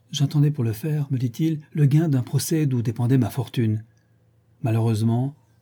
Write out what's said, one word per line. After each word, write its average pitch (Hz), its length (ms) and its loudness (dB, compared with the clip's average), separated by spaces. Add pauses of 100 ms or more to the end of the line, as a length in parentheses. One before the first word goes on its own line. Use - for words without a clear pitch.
(120)
J'attendais 147 400 2
pour 143 120 -4
le 113 80 0
faire, » 151 400 -4
me 131 60 0
dit-il, « 147 420 -2 (140)
le 147 120 4
gain 151 240 4
d'un 131 120 2
procès 156 440 -2
d'où 127 160 0
dépendait 120 360 0
ma 120 120 2
fortune. 110 540 -2 (800)
Malheureusement, 113 720 0 (260)